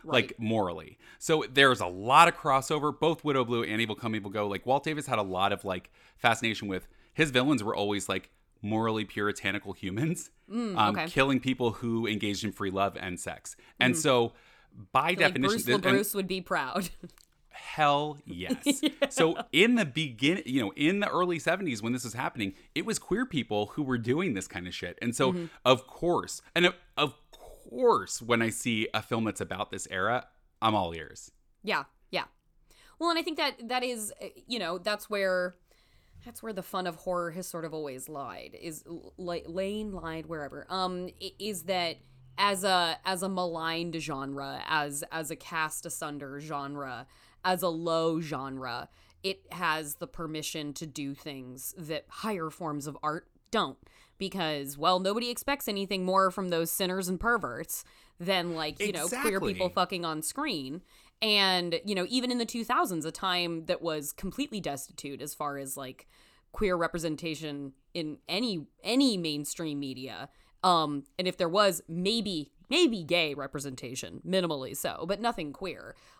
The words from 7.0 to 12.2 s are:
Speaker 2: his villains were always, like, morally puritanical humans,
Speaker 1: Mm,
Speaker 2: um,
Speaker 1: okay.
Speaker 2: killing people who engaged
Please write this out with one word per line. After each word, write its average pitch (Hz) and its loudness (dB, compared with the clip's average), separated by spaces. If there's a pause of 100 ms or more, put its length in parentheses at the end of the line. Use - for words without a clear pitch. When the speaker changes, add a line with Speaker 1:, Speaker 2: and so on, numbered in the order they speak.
Speaker 2:
his 156 4
villains 127 6
were 104 0
always, 104 2
like, 95 -2 (320)
morally 110 2
puritanical 101 -2
humans, 147 -2 (200)
Speaker 1:
Mm, 220 -4
Speaker 2:
um, 208 4
Speaker 1:
okay. 160 -2
Speaker 2:
killing 135 2
people 123 0
who 113 -2
engaged 104 -2